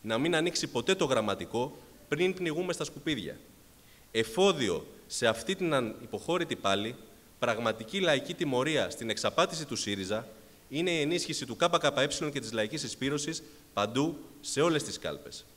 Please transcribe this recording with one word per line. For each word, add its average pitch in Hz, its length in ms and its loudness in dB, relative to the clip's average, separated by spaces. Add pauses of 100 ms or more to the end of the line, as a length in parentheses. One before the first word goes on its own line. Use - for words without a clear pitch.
να 113 160 0
μην 165 180 2
ανοίξει 170 320 0
ποτέ 196 280 2
το 190 100 2
Γραμματικό 113 720 0 (300)
πριν 180 260 2
πνιγούμε 175 400 -2
στα 160 100 -4
σκουπίδια. 127 540 -4 (720)
Εφόδιο 113 760 2 (220)
σε - 200 2
αυτή 110 280 2
την 175 180 0
αν-, 113 300 0
υποχώρητη 147 520 -2
πάλη, 104 400 0 (440)
πραγματική 113 600 0
λαϊκή 156 340 2
τιμωρία 135 560 2
στην 113 200 -6
εξαπάτηση 156 560 0
του 117 100 -4
σύριζα 104 520 -2 (420)
είναι 170 220 0
η 160 100 0
ενίσχυση 156 440 -2
του 117 140 -8
K 170 100 6
K 156 260 4
E 143 360 0
και 143 80 -4
της 110 120 -6
λαϊκής 113 300 0
συσπήρωσης 143 600 -4 (300)
παντού, 139 440 2 (240)
σε - 200 -2
όλες 160 220 4
τις - 160 -8
κάλπες. - 460 -8 (120)